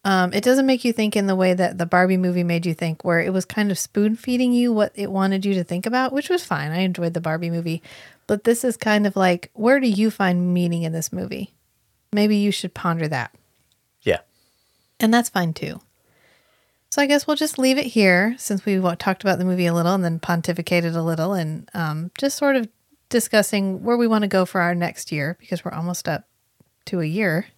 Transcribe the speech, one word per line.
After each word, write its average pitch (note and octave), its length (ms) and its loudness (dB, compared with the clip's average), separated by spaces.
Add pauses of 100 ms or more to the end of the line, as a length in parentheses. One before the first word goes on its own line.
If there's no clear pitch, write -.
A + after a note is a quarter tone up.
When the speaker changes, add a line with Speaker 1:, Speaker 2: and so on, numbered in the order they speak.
Speaker 1:
Um, F#3 280 2
it G3+ 100 0
doesn't C4 240 4
make C4 180 0
you A#3 80 2
think G#3+ 240 -2
in G3+ 120 2
the F#3+ 80 2
way F#3 180 2
that F3+ 240 0
the E3+ 80 -2
Barbie F#3 300 4
movie F3+ 260 0
made E3+ 240 0
you E3 80 0
think, D#3+ 300 -4
where E3+ 160 2
it F#3 120 -2
was F#3 120 0
kind G#3 260 -2
of F3+ 80 -2
spoon-feeding B3 760 0
you A#3+ 200 2
what G#3+ 240 2
it G3+ 160 -6
wanted G3 320 0
you G3 100 2
to F3+ 100 0
think F3+ 220 -4
about, B3+ 260 0
which C#4+ 160 -4
was F4+ 160 -2
fine. D3 280 -4
I F3 80 -2
enjoyed F3 340 -2
the E3+ 60 -2
Barbie E3+ 300 -4
movie. E3+ 320 -4 (440)
But G#3+ 180 -2
this A#3 200 2
is A#3 120 0
kind G#3 300 2
of F#3+ 100 -2
like, F3+ 380 2
where A#3+ 240 4
do C4 100 2
you G#3+ 220 2
find F3+ 420 0
meaning F3 300 0
in D#3+ 100 -4
this E3 200 -6
movie? F#3 420 -8 (580)
Maybe G#3 240 2
you G3+ 140 2
should - 240 -6
ponder E3 340 -4
that. B2+ 240 -4 (720)
Speaker 2:
Yeah. F2 160 2 (800)
Speaker 1:
And A3+ 160 4
that's A#3+ 140 2
fine, E3+ 260 -2
too. - 260 -10 (1120)
So C#4+ 100 -2
I C#4+ 60 4
guess C#4+ 200 2
we'll D4+ 100 0
just D4+ 220 -4
leave C4 200 2
it C#4 80 -2
here G3+ 520 4
since - 280 -4
we G3 140 0
wa-, F3 160 0
talked - 260 -2
about F#3 160 2
the F3+ 60 -2
movie F3+ 220 0
a E3+ 60 2
little E3+ 220 2
and F#3+ 100 0
then E3 160 -2
pontificated E3+ 760 -2
a E3 60 0
little E3 300 -2
and, D#3+ 420 -6
um, D#3+ 440 -4
just C#4 180 -2
sort C#4 200 2
of A3+ 120 0 (400)
discussing G3+ 720 0
where A#3+ 140 0
we A#3+ 100 2
wanna G#3+ 220 2
go F#3+ 160 2
for F3+ 160 -2
our F3 140 2
next - 380 -4
year, D#3 280 -4
because - 240 -8
we're F3+ 80 -6
almost F3 360 -6
up D3+ 160 -6 (600)
to F3+ 140 -4
a D#3 60 -2
year. F3 400 -2 (120)